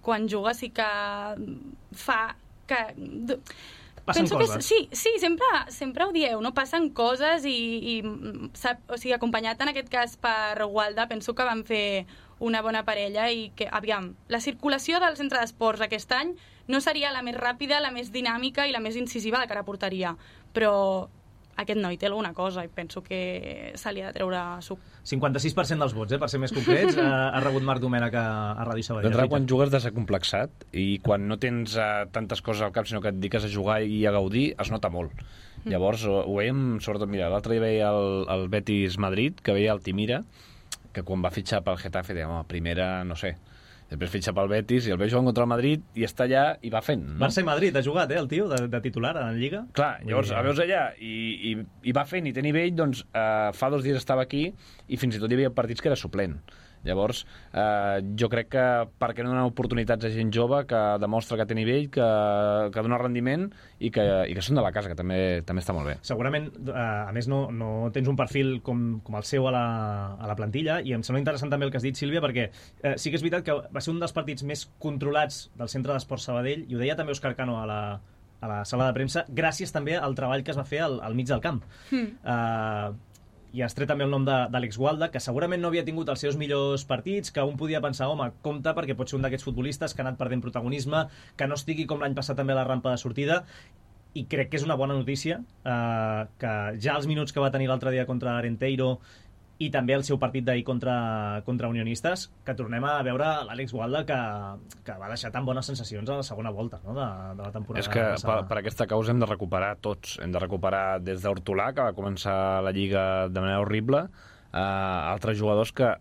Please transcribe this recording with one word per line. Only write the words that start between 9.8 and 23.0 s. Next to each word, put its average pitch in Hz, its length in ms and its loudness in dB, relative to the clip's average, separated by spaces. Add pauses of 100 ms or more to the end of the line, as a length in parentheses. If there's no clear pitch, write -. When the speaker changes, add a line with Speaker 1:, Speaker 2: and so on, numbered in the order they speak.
Speaker 1:
cas 240 240 0
per 214 480 0
Gualda, 208 440 0
penso 226 260 -4
que 254 100 0
van 220 240 0
fer 202 380 0 (340)
una 226 220 2
bona 220 240 0
parella 208 440 0
i 226 260 -4
que, 208 120 -4
aviam, 202 460 -2 (140)
la 233 120 0
circulació 285 600 0
del 330 200 4
centre 277 220 0
d'esports 220 420 0
aquest 214 320 -4
any 330 180 -2 (340)
no 269 120 2
seria 285 320 0
la 254 120 -4
més 240 120 -6
ràpida, 254 480 0
la 262 80 -2
més 247 200 -8
dinàmica 254 560 0
i 269 40 0
la 233 80 0
més 220 160 -4
incisiva 240 440 -2
de 240 80 -2
cara 202 160 -4
a 185 40 -8
porteria, 190 480 -4 (400)
però 196 520 4 (500)
aquest 208 240 0
noi 175 160 -2
té 202 80 -2
alguna 202 320 0
cosa 185 240 -2
i 170 80 -10
penso 170 320 -10